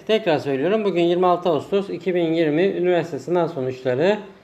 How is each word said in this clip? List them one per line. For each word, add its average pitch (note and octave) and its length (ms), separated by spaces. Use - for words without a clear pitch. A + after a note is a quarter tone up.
tekrar G#3 300
söylüyorum. C#3+ 460
Bugün F3 180
yirmi F3 240
altı F3 240
Ağustos F#3+ 400
iki F3 260
bin E3 180
yirmi D#3+ 280
üniversite F3 580
sınav E3+ 280
sonuçları C3 680